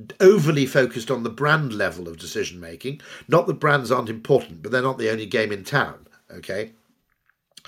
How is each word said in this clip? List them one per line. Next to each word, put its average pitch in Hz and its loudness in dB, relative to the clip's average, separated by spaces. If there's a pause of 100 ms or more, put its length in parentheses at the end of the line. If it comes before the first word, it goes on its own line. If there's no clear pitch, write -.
(200)
overly 160 6
focused 123 0
on 120 -2
the 117 -4
brand 143 0
level 90 -4
of 82 -12
decision 90 -8
making, 85 -12 (260)
not 170 4
that 175 -2
brands 139 0
aren't 120 0
important, 110 0
but 104 -10
they're 127 2
not 131 -2
the 110 0
only 110 -4
game 110 -2
in 98 -8
town, - -4 (240)
okay? 95 -8 (960)